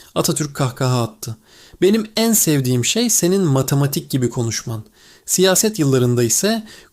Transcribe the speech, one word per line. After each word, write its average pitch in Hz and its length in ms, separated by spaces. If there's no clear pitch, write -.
Atatürk 151 400
kahkaha 127 480
attı. 110 340
"Benim 214 240
en 226 160
sevdiğim 127 520
şey 233 260
senin 185 300
matematik 139 720
gibi 123 200
konuşman." 113 540
Siyaset 190 520
yıllarında 123 440
ise 214 440